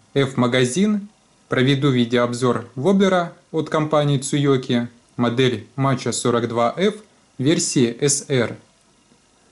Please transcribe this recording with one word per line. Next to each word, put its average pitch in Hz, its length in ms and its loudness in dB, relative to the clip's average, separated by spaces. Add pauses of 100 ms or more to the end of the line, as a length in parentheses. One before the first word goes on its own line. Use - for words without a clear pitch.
(120)
F-магазин 131 960 0 (400)
проведу 135 420 2
видеообзор 120 840 0
воблера 185 580 2 (200)
от 160 180 -4
компании 151 500 2
Tsuyoki, 131 680 0 (280)
модель 120 500 0 (100)
Macha 131 360 -2
сорок 117 360 -2
два 117 280 0
F 202 200 0 (420)
версии 135 600 0
S - 300 -2
R. 120 260 -2 (960)